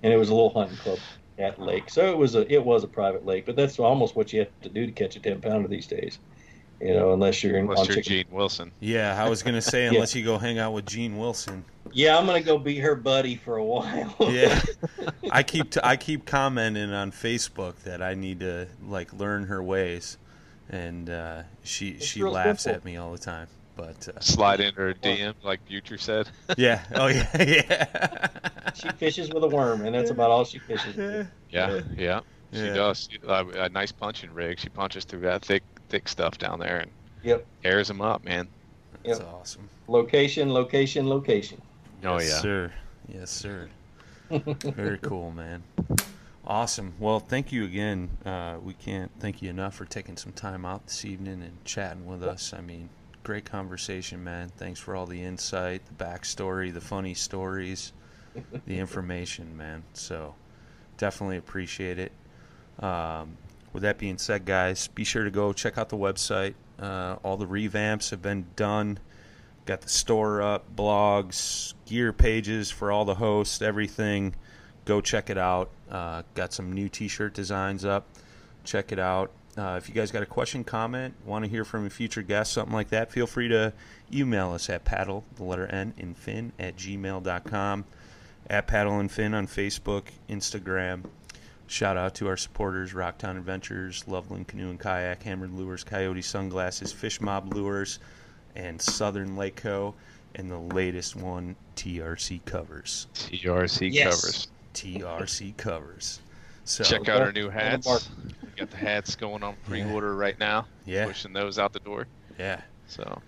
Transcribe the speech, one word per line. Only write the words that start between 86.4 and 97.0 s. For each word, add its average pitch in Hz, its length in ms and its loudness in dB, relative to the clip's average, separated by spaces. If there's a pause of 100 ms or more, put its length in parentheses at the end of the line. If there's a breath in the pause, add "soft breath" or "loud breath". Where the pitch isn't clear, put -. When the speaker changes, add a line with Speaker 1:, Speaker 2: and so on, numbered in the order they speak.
Speaker 3:
at 90 200 -6
gmail 95 460 -6
dot 87 200 -2
com, 101 420 -2 (640 soft breath)
at 104 180 2
paddle 104 320 4
and 101 120 -2
fin 107 240 0
on 101 100 0
Facebook, 101 600 -2 (240)
Instagram. 92 720 -4 (640 loud breath)
Shout 98 300 0
out 92 180 -2
to 101 120 -4
our 95 100 0
supporters, 92 560 -4
Rocktown 92 440 -4
Adventures, 92 680 -8
Loveland 95 400 -6
Canoe 95 240 -8
and 87 80 -10
Kayak, 90 440 -2
Hammered 92 300 -8
Lures, 92 300 -8
Coyote 95 400 -4
Sunglasses, 92 720 -4
Fish - 280 -6